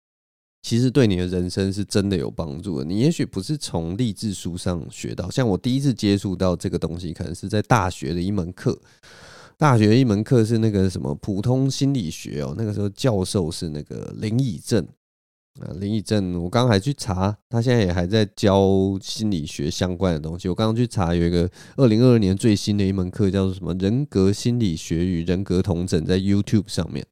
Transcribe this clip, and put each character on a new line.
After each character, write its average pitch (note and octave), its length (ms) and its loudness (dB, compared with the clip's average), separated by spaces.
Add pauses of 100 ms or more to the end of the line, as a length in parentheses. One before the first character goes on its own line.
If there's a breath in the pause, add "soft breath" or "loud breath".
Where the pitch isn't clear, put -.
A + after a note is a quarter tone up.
(640)
其 A#2 160 0
实 B2+ 120 2
对 B2+ 160 4
你 F#2+ 100 2
的 F2+ 100 -2
人 F2+ 240 -2
生 G2 200 0
是 G2 140 -4
真 G2+ 240 0
的 G2 80 2
有 A#1+ 140 -2
帮 D2+ 320 -8
助 F2 160 -6
的。 C2 80 -4
你 G2 140 -2
也 D3+ 100 4
许 D3 160 -2
不 F#2+ 160 -6
是 D3 120 -6
从 F2 440 -6
励 A#2+ 140 0
志 G#2 200 -6
书 F2 240 -8
上 F2+ 340 -4
学 - 240 -10
到， F2+ 160 -8
像 C3 160 0
我 F#2 120 2
第 A#2+ 160 -2
一 C3+ 60 0
次 C#3 120 2
接 G2+ 240 2
触 G2 200 -2
到 F#2 200 2
这 F#2 140 -6
个 F2+ 80 -2
东 E2 200 -6
西， E2 140 -8
可 - 120 -8
能 E2+ 100 -8
是 G2 140 -10
在 G#2 120 0
大 G2+ 300 2
学 D2 240 -6
的 F2 80 -2
一 F#2+ 80 -2
门 F2+ 220 -4
课。 - 280 -4 (760 loud breath)
大 C#3+ 180 6
学 G#2+ 220 6
一 C3+ 60 4
门 A2 200 2
课 A#2 200 4
是 A2+ 140 0
那 A2 120 2
个 F#2+ 180 2
什 F2+ 120 -4
么 C#2 160 -4
普 G2+ 260 -4
通 C3 280 0
心 C#3 220 0
理 F#2+ 180 -2
学 C2+ 320 -10
哦， C#2 140 -6
那 A2+ 80 -4
个 G#2+ 80 -4
时 G#2 80 -4
候 G2+ 100 0
教 G2+ 340 0
授 F2 260 -2
是 E2+ 200 -6
那 D2+ 120 -8
个 - 360 -12
林 A2 200 -2
以 A#2 200 -2
正。 F2+ 280 0 (720)
啊， - 180 -10
林 G2+ 140 -4
以 G#2+ 100 -2
正， F2+ 400 0
我 F2+ 80 -4
刚 B2 160 2
还 G2+ 140 4
去 C#3 140 -2
查， F#2+ 420 -2 (120)
他 A2+ 140 -2
现 B2 140 2
在 A2 80 4
也 F2+ 80 2
还 F2 140 0
在 G#2+ 180 2 (100)
教 G2 680 4
心 G#2+ 300 -6
理 D#2+ 160 -2
学 D2 240 -6
相 F2+ 260 -2
关 F2+ 160 0
的 D#2 60 -2
东 D#2+ 180 -8
西。 F#2 120 -6
我 F2 60 -2
刚 A2 120 0
刚 A2 80 0
去 A#2+ 100 0
查， F2 300 0
有 E2+ 100 2
一 E2+ 60 2
个 F2 180 2 (280 loud breath)
二 C3+ 100 6
零 A2 160 6
二 B2+ 120 8
二 A#2 40 6
年 F#2+ 180 2
最 G#2+ 200 4
新 G#2 200 -2
的 G2+ 80 2
一 F#2+ 60 2
门 F#2+ 180 -2
课， G2 220 0
叫 F#2+ 140 2
做 F#2+ 100 -2
什 F#2+ 100 -10
么 E2 100 -4
人 G#2 320 0
格 F#2+ 260 4
心 A#2+ 260 -2
理 G2 160 0
学 E2 320 -2
与 E2+ 180 -2
人 F#2 200 0
格 F#2 180 2
统 F2+ 240 -2
整， F2 180 0
在 F#2 140 2
YouTube G2+ 480 2
上 - 260 -6
面。 - 200 -8